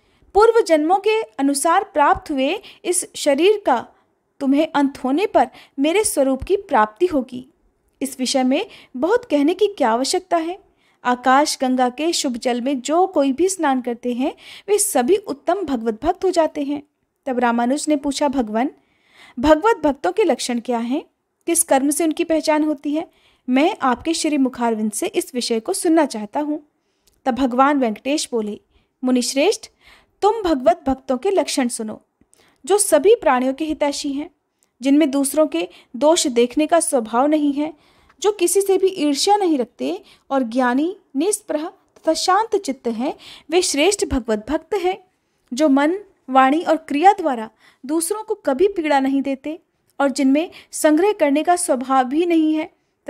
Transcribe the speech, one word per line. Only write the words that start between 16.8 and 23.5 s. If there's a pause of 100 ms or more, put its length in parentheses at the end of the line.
तब
रामानुज
ने
पूछा,
"भगवान, (680)
भगवत
भक्तों
के
लक्षण
क्या
हैं?" (420)
किस
कर्म
से
उनकी
पहचान
होती
है? (380)
मैं